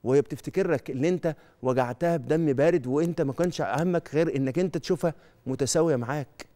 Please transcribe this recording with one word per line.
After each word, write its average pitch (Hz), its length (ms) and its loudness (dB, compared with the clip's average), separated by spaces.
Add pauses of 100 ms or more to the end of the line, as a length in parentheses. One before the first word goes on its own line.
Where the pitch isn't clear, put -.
وهي 131 160 4
بتفتكر 170 500 -4
لك - 200 -2
إن 131 140 -2
أنت 170 320 0 (260)
وجعتها 127 540 0
بدم 147 360 2
بارد، 143 340 2
وأنت 156 340 0
ما 139 120 0
كانش 135 300 -2
همك 156 520 -2
غير 160 220 0
إنك 131 220 0
أنت 180 200 -2
تشوفها 175 360 -2 (320)
متساوية 143 500 2
معاك. 127 600 -6